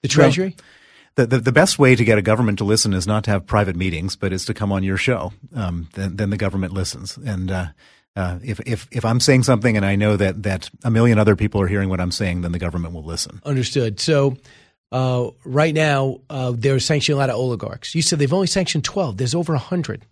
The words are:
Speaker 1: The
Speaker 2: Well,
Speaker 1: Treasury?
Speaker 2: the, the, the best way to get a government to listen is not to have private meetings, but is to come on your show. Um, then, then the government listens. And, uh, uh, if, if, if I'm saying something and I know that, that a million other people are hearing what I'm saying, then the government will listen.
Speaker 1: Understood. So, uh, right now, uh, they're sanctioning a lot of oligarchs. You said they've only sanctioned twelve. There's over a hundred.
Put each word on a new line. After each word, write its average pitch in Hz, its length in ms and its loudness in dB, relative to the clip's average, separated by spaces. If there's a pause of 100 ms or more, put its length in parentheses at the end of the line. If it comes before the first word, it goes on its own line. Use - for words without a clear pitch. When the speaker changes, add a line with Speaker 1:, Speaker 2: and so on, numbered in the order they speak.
Speaker 1:
The 127 60 -4
Speaker 2:
Well, - 60 -2
Speaker 1:
Treasury? 165 420 4 (580)
Speaker 2:
the, 123 120 2
the, 127 120 2
the 120 140 0
best - 260 4
way 127 180 8
to 120 80 2
get 107 140 6
a 101 40 2
government 110 360 2
to 107 60 -2
listen 104 300 2
is 90 120 -2
not 107 180 0
to 110 60 -2
have 95 160 -2
private 98 300 0
meetings, 90 400 -4
but 95 160 -4
is 92 140 -6
to 107 80 -6
come 101 180 -2
on 95 100 0
your 95 140 0
show. 98 360 -2 (220)
Um, 87 400 -6
then, 98 220 -6
then 101 140 -2
the 104 60 -2
government 95 360 -4
listens. 95 460 -8
And, 95 320 -6
uh, 90 160 -4 (500)
uh, 90 260 -6
if, 117 240 -8
if, 117 240 -6
if 120 140 -6
I'm 113 160 0
saying 131 240 6
something 117 320 2
and 98 100 0
I 101 100 2
know 104 200 2
that, 98 260 -2
that 92 280 -6 (120)
a 120 80 -2
million 113 280 6
other 104 180 6
people 104 240 0
are 92 80 0
hearing 98 200 -2
what 92 120 -2
I'm 90 100 -2
saying, 90 320 -4
then 87 100 -4
the 87 60 -4
government 85 360 -6
will 78 100 -12
listen. - 400 -8
Speaker 1:
Understood. 127 560 -2
So, 139 360 2 (540)
uh, 127 400 -2 (140)
right 147 300 0
now, 143 460 0 (100)
uh, 131 260 -4
they're 135 240 2
sanctioning 147 360 0
a 139 40 -2
lot 131 100 0
of 110 60 -2
oligarchs. - 580 -6
You 160 80 0
said 160 160 0
they've 143 140 2
only 190 140 2
sanctioned 165 380 -2
twelve. 117 340 -4
There's 127 160 -2
over 165 200 -2
a 135 40 0
hundred. 156 540 -6